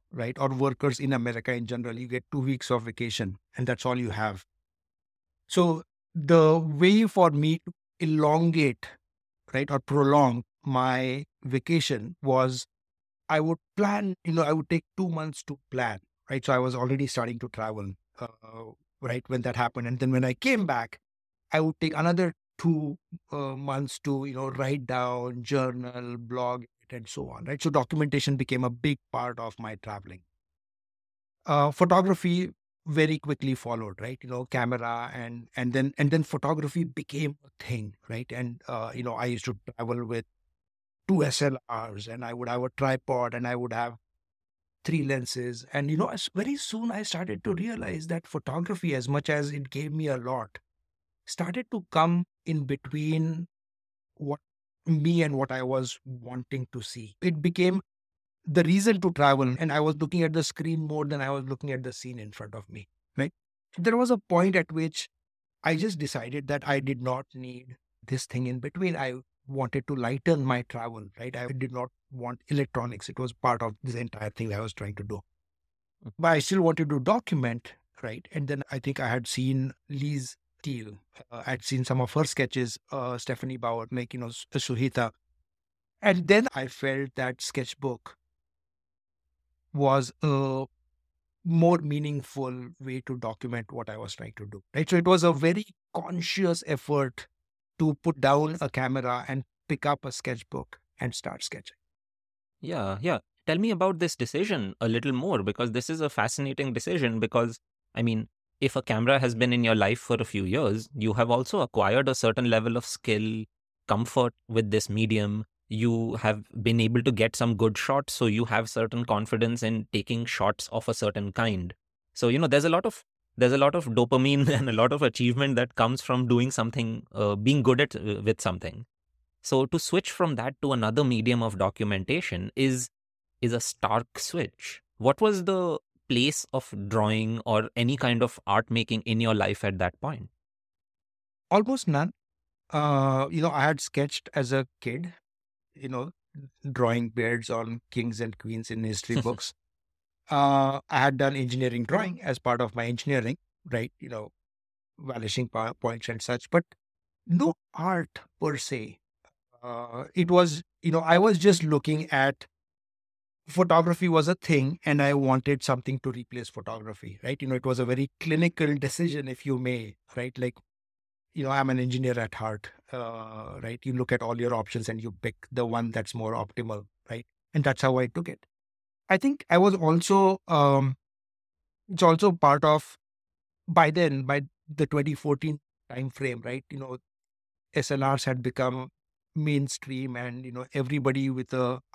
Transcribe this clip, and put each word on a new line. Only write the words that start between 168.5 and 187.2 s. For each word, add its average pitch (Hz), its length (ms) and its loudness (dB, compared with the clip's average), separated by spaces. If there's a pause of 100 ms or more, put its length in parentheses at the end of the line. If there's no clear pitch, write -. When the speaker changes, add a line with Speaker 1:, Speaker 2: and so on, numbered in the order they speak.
Speaker 1:
decision, 143 520 -2
if 127 180 -10
you 131 140 0
may, 120 360 -4 (200)
right? 127 220 -8
Like, 123 180 -2 (800)
you 147 100 -4
know, 135 80 -2
I'm 135 180 2
an 127 100 2
engineer 127 400 0
at 110 160 -4
heart, 110 360 -6 (200)
uh, 113 680 -12
right? 117 220 -10
You 131 100 -4
look 123 180 0
at 123 100 0
all 117 180 -4
your 120 160 0
options 110 340 -4
and 110 120 -6
you 113 100 -8 (100)
pick 113 140 -6 (160)
the 123 140 -2
one 117 260 -2
that's 110 240 -6
more 110 180 -4
optimal, 110 520 -6 (240)
right? 120 160 -10 (280)
And 151 100 2
that's 135 180 0
how 131 180 4
I 127 80 0
took 170 200 -6
it. - 180 -14 (640)
I 190 80 6
think 277 320 0
I 170 80 6
was 190 180 6
also, 190 720 4
um, 139 480 4 (960)
it's 185 120 0
also 170 280 8
part 147 340 6
of, 151 320 2 (680)
by 165 240 6
then, 151 320 2
by 143 180 0 (320)
the 143 140 0
twenty 147 260 0
fourteen 147 460 -2 (300)
time 131 200 -6
frame, 120 340 -6
right? 127 260 -8
You 139 100 -10
know, 131 180 -10 (760)